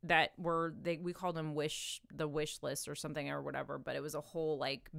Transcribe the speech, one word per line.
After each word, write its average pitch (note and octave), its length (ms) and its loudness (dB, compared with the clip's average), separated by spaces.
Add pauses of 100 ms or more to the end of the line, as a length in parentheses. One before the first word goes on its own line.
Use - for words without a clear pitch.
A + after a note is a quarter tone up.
that D#3+ 340 6
were, E3 420 2
they, E3+ 180 2
we F3 140 -2
called F3 220 0
them D#3 200 0
wish, - 460 -2 (140)
the D#3 140 0
wish D3+ 340 -2
list C#3+ 240 -2
or D3 80 -4
something D3 340 -2
or C#3+ 140 -2
whatever, C#3 360 -2
but C3 180 -4
it C#3 60 -2
was D3+ 120 -4
a D3 60 -2
whole, D#3 380 0
like, C3+ 300 -2 (100)